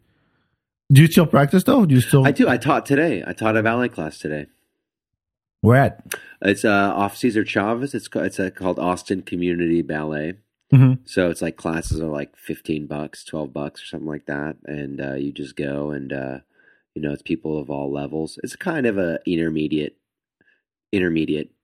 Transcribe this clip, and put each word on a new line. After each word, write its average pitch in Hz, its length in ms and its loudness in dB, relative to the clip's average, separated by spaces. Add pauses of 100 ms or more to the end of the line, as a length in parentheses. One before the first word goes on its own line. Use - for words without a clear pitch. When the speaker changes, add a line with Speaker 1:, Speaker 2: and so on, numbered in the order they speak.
(920)
Speaker 1:
Do 135 100 10
you 165 60 8
still 165 180 6
practice, 143 380 4
though? 262 220 6
Do 139 80 4
you 127 60 8
still 135 260 4
Speaker 2:
I - 40 6
do. 196 180 4
I 127 80 2
taught 131 300 0
today. 139 400 0
I - 60 -8
taught 110 240 0
a 110 80 2
ballet 120 240 2
class 78 300 -8
today. 76 280 -6 (1120)
Speaker 1:
Where 117 160 6
at? - 280 0 (380)
Speaker 2:
It's, 101 220 0
uh, 101 300 4
off 101 220 -2
Cesar 107 280 0
Chavez. 117 500 -4
It's 113 140 -8
ca-, - 140 -6
it's, 92 160 -4
uh, 95 120 -4
called 90 280 -4
Austin 90 440 -4
Community 87 600 0
Ballet. 76 520 -6 (380)
Speaker 1:
Mm-hmm. 127 320 6
Speaker 2:
So 90 260 0
it's, 82 120 -6
like, 82 140 -6
classes 80 440 -4
are, 80 80 -4
like, 71 280 -8
fifteen - 500 -8
bucks, 73 360 -10
twelve 76 300 -10
bucks 73 300 -10
or - 40 -18
something 78 220 -10
like 76 180 -10
that. 73 380 -6
And, 71 360 -10
uh, 67 140 -6
you 69 160 -4
just 71 260 -12
go 73 340 -6
and, 69 220 -8
uh, 67 260 -8 (560)
you 76 80 -8
know, 73 100 -4
it's 73 100 -10
people 78 380 -6
of 69 100 -10
all 71 220 -6
levels. 73 500 -8
It's - 140 -12
kind 165 300 -4
of 101 120 0
a 85 260 -2
intermediate, 78 720 -2 (960)
intermediate 80 580 0 (140)